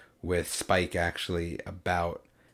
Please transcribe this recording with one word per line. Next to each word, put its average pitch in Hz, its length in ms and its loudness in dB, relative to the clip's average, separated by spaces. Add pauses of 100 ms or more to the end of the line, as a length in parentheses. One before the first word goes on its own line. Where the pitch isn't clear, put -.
(220)
with 87 300 0
Spike, - 440 2
actually, 85 680 0
about 87 580 -2 (320)